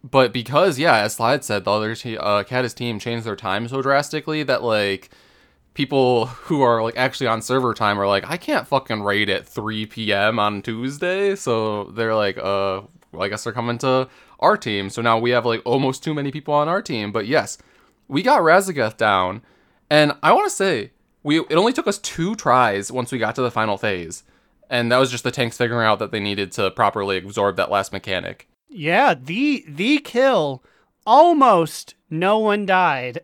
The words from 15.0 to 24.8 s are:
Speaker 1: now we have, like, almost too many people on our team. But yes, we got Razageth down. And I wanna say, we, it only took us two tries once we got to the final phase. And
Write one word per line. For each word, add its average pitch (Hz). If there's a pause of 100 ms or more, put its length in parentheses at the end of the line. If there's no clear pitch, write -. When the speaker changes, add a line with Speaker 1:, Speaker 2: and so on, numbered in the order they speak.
Speaker 1:
now 113
we 120
have, 120
like, 113
almost 131
too 156
many 143
people 147
on 147
our 185
team. 104
But 107
yes, 120 (500)
we 147
got 254
Razageth 160
down. 98 (480)
And 147
I 165
wanna 392
say, 165 (320)
we, 147
it -
only 220
took -
us -
two 185
tries 113
once 123
we 131
got 110
to 135
the 120
final 110
phase. 90 (460)
And 120